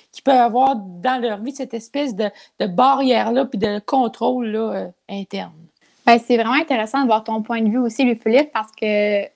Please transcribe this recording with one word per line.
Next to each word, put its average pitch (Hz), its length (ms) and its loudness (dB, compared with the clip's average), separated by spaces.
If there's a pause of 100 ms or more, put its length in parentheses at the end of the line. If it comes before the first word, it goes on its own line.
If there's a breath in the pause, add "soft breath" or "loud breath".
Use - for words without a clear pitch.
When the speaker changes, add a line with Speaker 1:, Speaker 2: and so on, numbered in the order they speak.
(120 soft breath)
Speaker 1:
qu'ils - 120 -16
peuvent 269 100 6
avoir 247 420 4
dans 196 440 -4
leur 214 220 -4
vie, 269 120 -8
cette 262 200 -10
espèce 262 400 -6
de, 202 160 -2 (280 loud breath)
de 214 80 -2
barrière-là, 247 800 2
puis 233 140 -6
de 208 220 -2
contrôle, 247 680 -2
là, 220 260 -4
euh, 190 160 -6 (220)
interne. 196 420 -10 (540 soft breath)
Speaker 2:
Ben, 233 120 6
c'est 240 180 0
vraiment 226 180 0
intéressant 269 480 -2
de 262 40 2
voir 220 160 2
ton 220 200 -4
point 226 180 -4
de 220 80 2
vue 226 100 0
aussi, 247 260 0
Louis-Philippe, 247 480 2
parce 220 200 -6
que 208 500 0 (140)